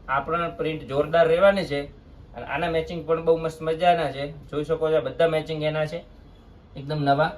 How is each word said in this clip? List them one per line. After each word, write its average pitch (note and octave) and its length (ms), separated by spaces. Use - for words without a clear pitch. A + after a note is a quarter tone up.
આ C3+ 100
પણ E3 360
પ્રિન્ટ D#3 280
જોરદાર D3+ 440
રહેવાની F#3 380
છે C#3+ 160
અને A#2+ 100
આના D#3+ 240
મેચિંગ D#3+ 380
પણ E3 180
બહુ E3 120
મસ્ત D#3+ 240
મજાના D#3+ 500
છે. C#3 200
જોઈ - 320
શકો D#3 280
છો, D#3+ 40
આ D3+ 40
બધા D3 280
મેચિંગ D#3 360
એના D#3 220
છે, E3 120
એકદમ C#3+ 260
નવા. C#3 340